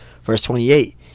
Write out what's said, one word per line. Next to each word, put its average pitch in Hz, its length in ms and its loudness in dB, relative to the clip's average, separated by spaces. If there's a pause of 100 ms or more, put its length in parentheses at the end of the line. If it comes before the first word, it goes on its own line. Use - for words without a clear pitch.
(240)
Verse 113 160 -2
twenty-eight, 123 560 0 (180)